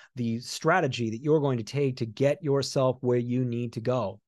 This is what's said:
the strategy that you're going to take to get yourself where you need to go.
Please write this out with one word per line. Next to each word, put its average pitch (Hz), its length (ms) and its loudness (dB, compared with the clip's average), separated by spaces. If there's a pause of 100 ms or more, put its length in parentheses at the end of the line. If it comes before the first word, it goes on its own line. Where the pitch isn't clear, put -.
(160)
the 117 260 -2
strategy 143 680 0
that 113 120 -6
you're 151 200 4
going 139 160 2
to 113 60 -4
take 135 340 -2
to 120 80 -2
get 135 380 0
yourself 135 580 0
where 123 160 2
you 123 260 0
need 120 300 -4
to 117 80 -6
go. 110 460 -2